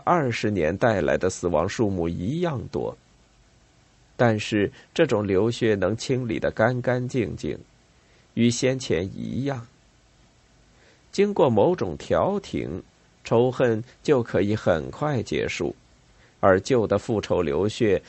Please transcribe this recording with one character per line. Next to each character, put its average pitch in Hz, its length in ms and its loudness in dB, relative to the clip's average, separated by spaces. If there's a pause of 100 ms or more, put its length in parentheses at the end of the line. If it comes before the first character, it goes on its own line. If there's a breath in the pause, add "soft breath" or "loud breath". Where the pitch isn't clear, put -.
二 156 260 2
十 117 200 -2
年 87 260 0
带 107 240 2
来 71 160 2
的 90 140 0
死 - 180 -4
亡 82 180 2
数 107 220 0
目 92 180 -2
一 87 340 -4
样 160 200 -4 (100)
多。 58 240 -4 (1300)
但 117 180 2
是 104 340 0 (200 loud breath)
这 165 140 2
种 107 180 0
流 98 240 2
血 113 280 0
能 98 200 0
清 127 320 -4
理 85 120 -4
得 78 100 0
干 123 320 0
干 123 260 -2
净 113 280 -4
净， 71 200 -6 (800 soft breath)
与 120 160 4
先 127 260 0
前 98 400 -2
一 113 280 -6
样。 135 200 -6 (1500 soft breath)
经 202 200 2
过 185 160 4
某 123 280 4
种 92 200 -4
调 127 440 0
停， 71 420 -8 (400)
仇 123 260 2
恨 123 320 0 (220 loud breath)
就 143 180 4
可 107 220 0
以 101 140 0
很 78 340 0
快 147 320 -4
结 58 260 -4
束， - 240 -4 (680 soft breath)
而 95 180 6
旧 117 260 2
的 101 140 2
复 104 220 -2
仇 90 200 0
流 82 280 0
血 107 400 0